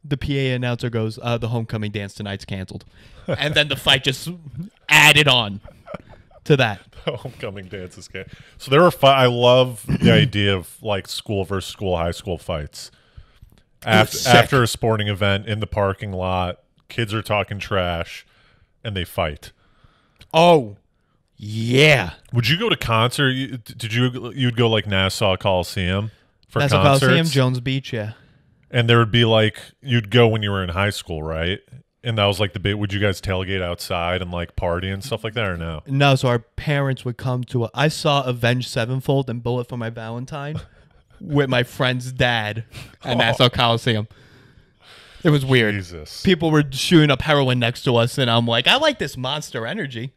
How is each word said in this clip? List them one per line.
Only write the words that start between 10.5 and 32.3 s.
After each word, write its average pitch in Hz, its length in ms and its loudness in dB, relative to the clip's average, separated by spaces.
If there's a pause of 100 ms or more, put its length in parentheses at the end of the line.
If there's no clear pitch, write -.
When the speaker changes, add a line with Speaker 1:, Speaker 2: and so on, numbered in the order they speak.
Speaker 2:
of, - 260 -12
like, 101 240 -4
school 98 380 -6
versus 95 260 -8
school, 92 280 -4
high 85 140 -2
school 87 260 -8
fights. - 520 -10 (920)
Speaker 1:
It - 80 -8
was 110 40 4
Speaker 2:
Af-, 110 200 4
Speaker 1:
sick. 123 200 2
Speaker 2:
after 120 280 4
a 117 40 2
sporting 110 420 -2
event 101 380 0
in 107 140 -4
the 104 60 -4
parking 98 460 -4
lot, 92 480 -4 (280)
kids 110 240 -4
are 110 80 -2
talking 101 380 -4
trash, 87 680 -4 (580)
and 104 140 -8
they 90 80 -4
fight. - 480 -6 (800)
Speaker 1:
Oh, 160 460 4 (580)
yeah. 113 760 2 (220)
Speaker 2:
Would 120 160 0
you 165 100 0
go 226 100 -2
to - 80 0
concert? 120 540 0
You, 131 280 -6
d-, - 180 -18
did 110 160 -8
you, 123 420 -2
you'd 123 220 0
go, 117 120 4
like, 110 180 0
Nassau 95 500 0
Coliseum 95 760 -2 (380)
for - 120 -4
Speaker 1:
Nassau 143 220 2
Speaker 2:
concerts? 139 240 4
Speaker 1:
Coliseum, 165 200 4
Jones 127 340 0
Beach, 131 320 -6
yeah. 110 200 -8 (580)
Speaker 2:
And 120 180 2
there 117 100 8
would 113 140 2
be, 120 120 4
like, 110 340 2 (240)
you'd 117 280 -2
go 120 180 6
when 110 140 0
you 104 80 -4
were 98 120 -2
in 90 80 -6
high 98 200 0
school, 80 320 -8
right? 80 380 -4 (420)
And 113 160 -4
that 101 80 4
was, 98 120 0